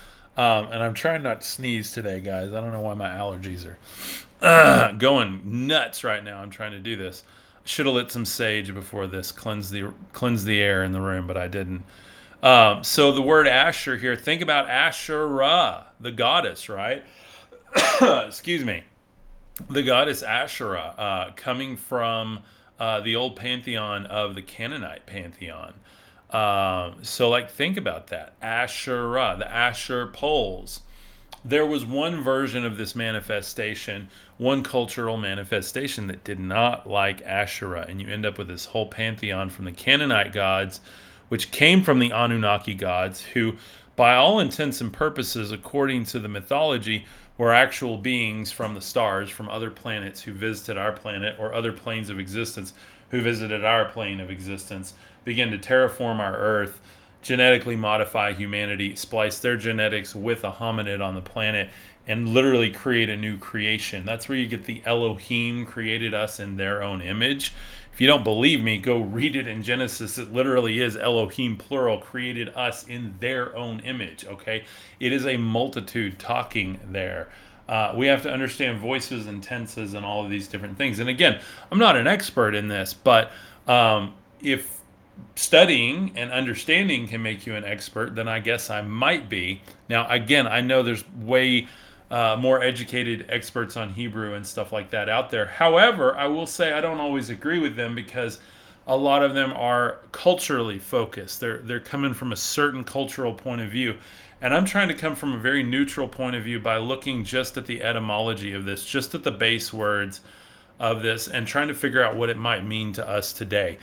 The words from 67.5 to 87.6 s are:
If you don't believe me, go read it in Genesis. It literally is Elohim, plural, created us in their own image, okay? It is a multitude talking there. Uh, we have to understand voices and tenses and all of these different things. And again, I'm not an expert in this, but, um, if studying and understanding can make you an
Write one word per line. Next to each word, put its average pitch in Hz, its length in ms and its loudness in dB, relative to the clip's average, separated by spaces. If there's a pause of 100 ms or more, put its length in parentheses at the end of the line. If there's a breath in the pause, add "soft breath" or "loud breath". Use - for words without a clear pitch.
If - 60 -4
you 127 60 6
don't 139 180 8
believe 120 380 4
me, 110 140 0
go 120 240 2
read 117 360 -2
it 127 100 -4
in 110 160 -8
Genesis. 120 560 -4
It 107 140 -8
literally 123 480 4
is 113 160 0
Elohim, 113 600 0
plural, 127 420 0
created 123 580 -8
us 120 320 -4
in 120 320 -10
their 123 360 -2
own 113 240 -8
image, 110 460 -8
okay? 110 380 -6 (360 loud breath)
It 127 120 2
is 135 140 0
a 131 100 0
multitude 113 840 -2
talking 110 600 -4 (120)
there. 92 380 -6 (400 loud breath)
Uh, 110 280 0
we 127 120 2
have 135 160 4
to 147 60 -4
understand 131 500 -2
voices 123 460 -4
and 101 160 -10
tenses 110 520 -8
and 101 100 -8
all 104 180 -4
of 101 80 -6
these 101 180 -4
different 98 280 -10
things. 123 220 -2
And 120 100 -2
again, 127 320 4 (300 loud breath)
I'm 180 80 2
not 208 180 8
an 120 100 4
expert 135 480 4
in 104 140 -2
this, 101 240 -2
but, 113 380 6 (360 loud breath)
um, 110 460 6 (300)
if 135 380 -2 (560)
studying 165 800 4
and 120 140 -8
understanding 131 800 0
can 113 140 -6
make 107 240 -6
you 113 80 -6
an 104 100 -6